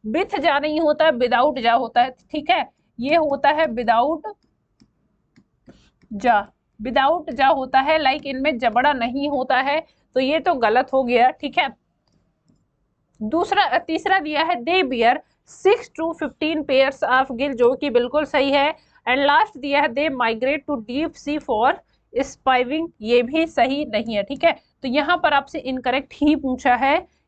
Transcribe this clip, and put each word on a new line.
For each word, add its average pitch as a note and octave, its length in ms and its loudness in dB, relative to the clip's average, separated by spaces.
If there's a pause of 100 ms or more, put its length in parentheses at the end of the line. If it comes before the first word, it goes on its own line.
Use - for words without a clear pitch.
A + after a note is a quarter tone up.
with D4+ 240 -2
jaw C#4+ 300 0
नहीं D4+ 200 -2
होता D4+ 240 2
है, D#4+ 80 4
without B3 460 0
jaw A#3 200 2
होता A#3+ 240 0
है। C4 80 0
ठीक D4+ 400 -8
है, E4+ 200 0 (300)
ये C#4+ 160 0
होता C#4 320 0
है D4 180 2
without A#3+ 540 0 (2000)
jaw, G#3 280 2 (380)
without C4+ 520 -2
jaw C4+ 200 2
होता C4 260 0
है, D#4 180 2
like C#4+ 260 -2
इनमें C4+ 340 -4
जबड़ा B3 340 2
नहीं C4+ 380 -4
होता C4 260 -2
है, C#4+ 300 -2 (280)
तो C4 60 0
ये C#4+ 200 0
तो E4+ 140 0
गलत A#3 380 2
हो C4+ 120 2
गया। B3 260 4
ठीक - 280 -6
है, C#4 180 -2 (1500)
दूसरा, D4+ 560 0
तीसरा F4 400 0
दिया D4+ 240 -2
है F4 120 -2
they E4 300 0
bear B3 320 2 (500)
six G#4 120 6 (220)
to E4 220 -4
fifteen D4+ 480 -4
pairs C4+ 400 0
of C4 160 2 (100)
gill, C#4 180 -4
जो A#3+ 200 4
कि C#4+ 160 -4
बिल्कुल B3 340 0
सही C#4 260 0
है। C#4+ 240 2 (340)
And B3+ 100 0
लास्ट D4 400 2
दिया C#4 220 -2
है D4+ 80 0
they C#4+ 220 -2
migrate B3 500 -2 (100)
to A#3+ 200 -4
deep D4 240 -4
sea D4 360 -8
for A#3+ 240 2 (440)
spawning, C4 720 -2 (100)
ये A#3+ 220 2
भी D#4 240 -2
सही C#4+ 380 0
नहीं A3 300 -4
है। G3+ 80 0
ठीक C#4 220 -6
है, E4+ 80 4
तो - 360 -14
यहाँ D4 280 0
पर F4 160 0
आपसे C#4 260 -2
इनकरेक्ट B3+ 540 -4
ही D4+ 240 2
पूछा B3+ 380 0
है, C#4 320 0 (220)